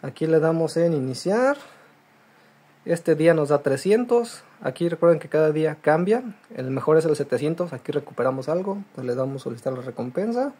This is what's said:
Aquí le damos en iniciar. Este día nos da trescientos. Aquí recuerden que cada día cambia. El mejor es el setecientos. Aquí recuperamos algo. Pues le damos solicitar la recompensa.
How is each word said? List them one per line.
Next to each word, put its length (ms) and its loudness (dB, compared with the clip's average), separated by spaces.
Aquí 240 -6
le 140 6
damos 360 0
en 160 2
iniciar. 640 0
Este 300 0
día 180 4
nos 160 2
da 140 2
trescientos. 800 0
Aquí 280 -4
recuerden 300 4
que 100 -12
cada 240 2
día 240 0
cambia. 460 2
El 160 -6
mejor 280 2
es 80 2
el 100 2
setecientos. 560 -4
Aquí 200 -10
recuperamos 580 -4
algo. 340 -4
Pues 120 -8
le 80 -2
damos 280 -4
solicitar 300 -6
la 80 -8
recompensa. 680 -4